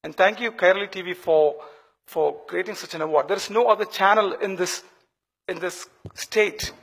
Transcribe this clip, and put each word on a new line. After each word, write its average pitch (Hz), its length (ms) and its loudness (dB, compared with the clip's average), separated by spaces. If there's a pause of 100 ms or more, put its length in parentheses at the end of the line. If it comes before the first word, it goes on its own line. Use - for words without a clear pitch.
And 156 120 -12
thank 208 240 2
you, 233 120 -4
Kairali 196 380 2
T 190 120 -10
V, 180 120 -6
for, 160 300 4 (640)
for 160 200 -2 (240)
creating 185 260 -4
such - 220 -12
an 156 40 -6
award. 151 260 0
There 196 160 -2
is - 60 -10
no 226 180 2
other 208 200 2 (120)
channel 202 340 4 (120)
in 190 100 -4
this, 175 280 -4 (680)
in 170 80 -6
this 175 300 -8 (240)
state - 580 -2 (120)